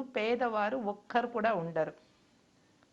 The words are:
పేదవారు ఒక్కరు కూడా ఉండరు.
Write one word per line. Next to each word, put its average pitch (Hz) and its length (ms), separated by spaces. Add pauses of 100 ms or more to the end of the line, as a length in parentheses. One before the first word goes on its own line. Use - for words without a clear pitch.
(160)
పేదవారు 226 600
ఒక్కరు 233 500
కూడా 226 280
ఉండరు. 160 380 (1000)